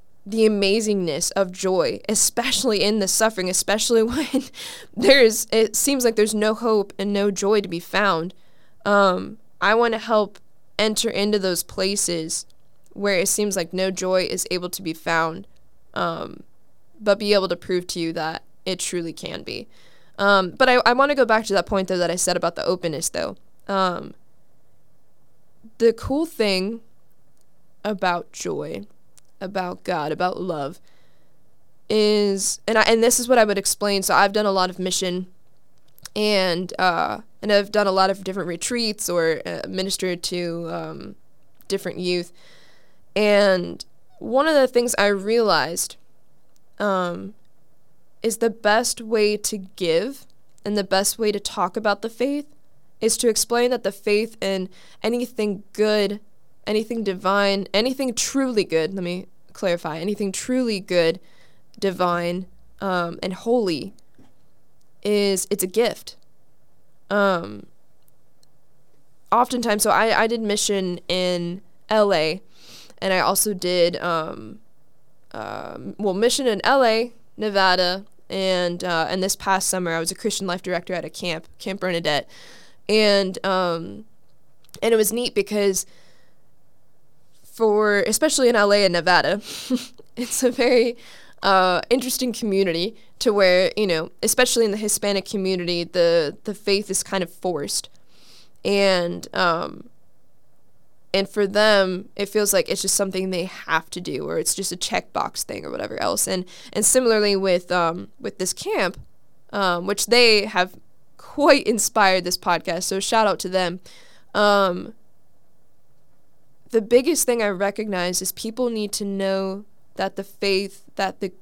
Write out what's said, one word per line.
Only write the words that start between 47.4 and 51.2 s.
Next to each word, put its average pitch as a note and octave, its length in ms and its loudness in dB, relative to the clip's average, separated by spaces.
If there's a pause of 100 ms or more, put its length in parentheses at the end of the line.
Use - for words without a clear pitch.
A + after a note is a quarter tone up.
is A3+ 140 -2
the A#3 120 2
best A3 520 0
way G#3+ 340 0
to G#3 220 -6
give F#3+ 680 -2 (400)
and G#3 120 -2
the G3 60 0
best F#3+ 360 0
way G#3+ 120 0